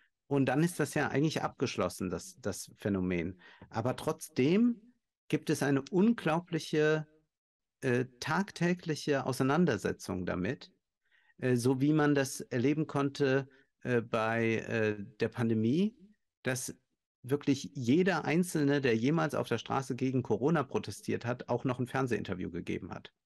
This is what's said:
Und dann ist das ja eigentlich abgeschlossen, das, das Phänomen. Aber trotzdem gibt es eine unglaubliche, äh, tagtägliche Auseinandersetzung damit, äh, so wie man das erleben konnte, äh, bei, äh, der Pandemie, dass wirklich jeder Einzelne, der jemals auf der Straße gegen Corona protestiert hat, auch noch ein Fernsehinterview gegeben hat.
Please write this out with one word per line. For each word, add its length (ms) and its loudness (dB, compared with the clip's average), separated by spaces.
Und 180 2
dann 180 2
ist 160 -2
das 140 -2
ja 140 0
eigentlich 340 0
abgeschlossen, 640 -4
das, 320 -8
das 380 -8
Phänomen. 600 -2
Aber 280 -4
trotzdem 1000 0
gibt 220 -2
es 120 0
eine 280 2
unglaubliche, 1160 2
äh, 240 0
tagtägliche 1080 -2
Auseinandersetzung 960 0
damit, 480 -4
äh, 200 0
so 260 2
wie 100 4
man 220 4
das 260 0
erleben 460 0
konnte, 600 0
äh, 180 2
bei, 600 0
äh, 440 -2
der 80 2
Pandemie, 640 0
dass 300 -4
wirklich 500 0
jeder 500 2
Einzelne, 560 2
der 160 4
jemals 400 0
auf 100 -2
der 120 -2
Straße 360 -4
gegen 300 0
Corona 400 0
protestiert 600 -6
hat, 240 -6
auch 140 -2
noch 160 -2
ein 80 -2
Fernsehinterview 640 -2
gegeben 400 -8
hat. 220 -14